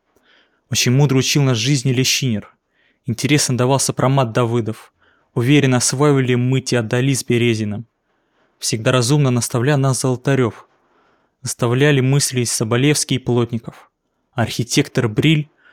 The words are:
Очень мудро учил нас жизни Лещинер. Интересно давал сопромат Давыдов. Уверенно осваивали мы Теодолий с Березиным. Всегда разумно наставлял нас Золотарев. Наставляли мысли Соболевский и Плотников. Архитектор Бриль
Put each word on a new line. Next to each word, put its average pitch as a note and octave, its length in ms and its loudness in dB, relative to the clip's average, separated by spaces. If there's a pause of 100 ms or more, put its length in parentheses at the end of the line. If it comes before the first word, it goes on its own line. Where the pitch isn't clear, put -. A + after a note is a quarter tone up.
(680)
Очень B2 220 0
мудро C3+ 260 4
учил C#3 240 2
нас C3 160 2
жизни C3 360 -2
Лещинер. A#2+ 600 -2 (520)
Интересно C3 520 0
давал B2+ 220 2
сопромат C3 520 0
Давыдов. A#2 640 -4 (400)
Уверенно C3 440 2
осваивали C3 580 2
мы B2+ 260 0
Теодолий B2+ 540 -2
с - 80 -6
Березиным. A2+ 640 -2 (720)
Всегда A#2 320 -2
разумно C3 400 2
наставлял C3+ 480 0
нас C3+ 220 0
Золотарев. C3 680 -2 (720)
Наставляли C3 600 0
мысли C3 420 0
Соболевский B2+ 720 0
и B2 40 -4
Плотников. - 720 -4 (440)
Архитектор B2 760 -2
Бриль D3 420 0 (240)